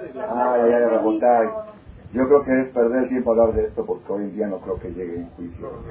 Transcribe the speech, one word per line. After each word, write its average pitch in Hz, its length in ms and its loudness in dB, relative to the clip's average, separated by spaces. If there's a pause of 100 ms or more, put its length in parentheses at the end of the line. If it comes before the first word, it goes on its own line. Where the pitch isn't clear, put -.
(160)
Ay, 123 460 0
ay, 117 100 4
ay, 120 140 4
Rabotay. 110 600 2 (640)
Yo 131 160 0
creo 143 160 6
que 131 160 2
es 131 80 -2
perder 123 360 2
el 123 40 -6
tiempo 120 240 0
hablar 110 220 4
de 107 120 0
esto 110 180 -4
porque - 280 -8
hoy 101 120 -4
en 95 120 -8
día 107 100 -2
no 95 140 -6
creo 95 180 -6
que 90 140 -12
llegue 85 240 -8
un 85 140 -10
juicio. 87 380 -14 (220)